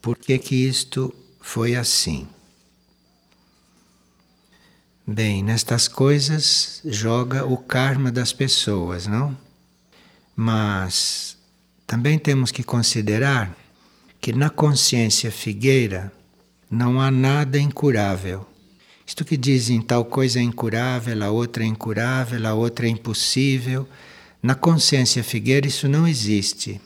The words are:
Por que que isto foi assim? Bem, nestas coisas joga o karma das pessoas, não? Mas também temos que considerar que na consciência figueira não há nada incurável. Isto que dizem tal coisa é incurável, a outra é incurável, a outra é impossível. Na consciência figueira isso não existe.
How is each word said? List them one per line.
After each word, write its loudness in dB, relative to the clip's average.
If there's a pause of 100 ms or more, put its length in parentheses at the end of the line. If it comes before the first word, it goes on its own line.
Por -4
que 0
que -2
isto -2 (260)
foi -2
assim? -2 (2750)
Bem, 0
nestas 0
coisas 0
joga -2
o 0
karma 0
das -2
pessoas, -2
não? -2 (920)
Mas -2 (500)
também 0
temos 0
que -8
considerar 0 (640)
que -6
na 2
consciência 2
figueira 0 (600)
não 2
há 4
nada 2
incurável. 0 (600)
Isto -8
que -2
dizem 2
tal 2
coisa 0
é 2
incurável, -2
a -2
outra -2
é 0
incurável, -2
a 0
outra 0
é 4
impossível. -2 (560)
Na 4
consciência 4
figueira 2
isso -2
não 4
existe. -2